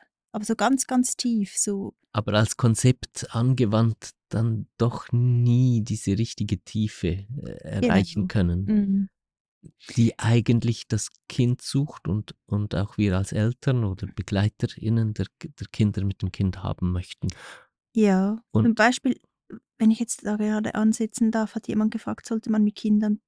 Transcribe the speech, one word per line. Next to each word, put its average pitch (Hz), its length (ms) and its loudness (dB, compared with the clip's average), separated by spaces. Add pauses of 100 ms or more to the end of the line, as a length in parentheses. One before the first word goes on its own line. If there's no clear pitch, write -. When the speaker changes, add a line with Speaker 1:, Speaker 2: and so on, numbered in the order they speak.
(320)
Speaker 1:
aber 214 120 -6
so 226 100 0
ganz, 247 320 0
ganz 254 300 0
tief, 226 400 -2
so 202 380 -4 (180)
Speaker 2:
Aber 107 220 -2
als 107 240 2
Konzept - 760 0
angewandt 113 760 2 (180)
dann 113 480 -2
doch - 360 -2
nie 120 720 4
diese 101 360 -2
richtige 104 440 -2
Tiefe, 98 640 -4 (160)
äh, - 80 -12 (120)
erreichen - 680 0
Speaker 1:
Genau. - 0 -
Speaker 2:
können, 95 460 0
Speaker 1:
Mhm. 196 340 0 (880)
Speaker 2:
die 113 220 2
eigentlich 117 720 2
das 107 200 -2 (200)
Kind 123 340 0
sucht - 460 -4
und, 104 260 -4 (120)
und 104 280 -4
auch 98 240 -2
wir 101 180 2
als 101 160 -2
Eltern 120 520 0
oder 95 220 -4
BegleiterInnen 107 1080 -2
der 95 120 -4 (120)
K-, - 100 -16 (100)
der - 140 -12
Kinder 104 320 0
mit 98 180 -4
dem 92 100 -4
Kind 95 300 -2
haben 92 300 -4
möchten. - 360 -6 (680)
Speaker 1:
Ja, 202 480 2 (200)
zum 226 120 4
Speaker 2:
Und - 0 -
Speaker 1:
Beispiel, 240 460 0 (580)
wenn 220 120 4
ich 220 100 2
jetzt - 260 -8
da 208 100 -2
gerade 214 380 -2
ansetzen 220 560 0
darf, 220 240 -2
hat - 140 -8
jemand 214 240 0
gefragt, 220 340 -8
sollte 226 240 -4
man 214 140 2
mit 208 120 0
Kindern 214 520 2